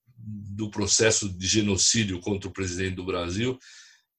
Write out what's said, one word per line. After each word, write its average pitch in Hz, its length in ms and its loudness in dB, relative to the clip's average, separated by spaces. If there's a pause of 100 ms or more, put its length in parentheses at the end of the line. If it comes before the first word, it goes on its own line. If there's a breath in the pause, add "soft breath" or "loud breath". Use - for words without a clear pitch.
(160)
do 104 540 -8
processo 104 580 4
de 92 180 -6
genocídio 101 760 2
contra 98 280 -4
o 90 40 -12
presidente 95 420 -4
do 92 100 -8
Brasil, 92 540 -2 (600 loud breath)